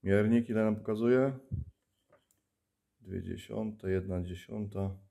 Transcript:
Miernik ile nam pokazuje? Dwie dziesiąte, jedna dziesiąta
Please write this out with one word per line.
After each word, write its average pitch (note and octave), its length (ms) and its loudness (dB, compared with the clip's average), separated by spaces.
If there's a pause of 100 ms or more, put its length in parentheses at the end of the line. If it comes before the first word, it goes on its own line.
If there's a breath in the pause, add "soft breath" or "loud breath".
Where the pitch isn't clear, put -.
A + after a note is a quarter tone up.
Miernik G#2 460 4
ile A2 160 2
nam G#2+ 120 2
pokazuje? B2 600 2 (1600)
Dwie F#2+ 220 -8
dziesiąte, G2+ 680 -6
jedna F#2 320 0
dziesiąta G2 760 -6 (140)